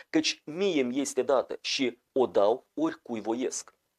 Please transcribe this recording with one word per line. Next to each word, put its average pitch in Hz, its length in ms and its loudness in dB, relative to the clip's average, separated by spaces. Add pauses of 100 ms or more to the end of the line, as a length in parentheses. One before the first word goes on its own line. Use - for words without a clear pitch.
căci - 360 0
mie 170 360 0
mi 123 180 -2
este 131 220 -2
dată 123 400 0
și - 380 -2 (120)
o 127 140 4
dau 107 480 2
oricui 147 480 -4
voiesc." - 520 -4 (260)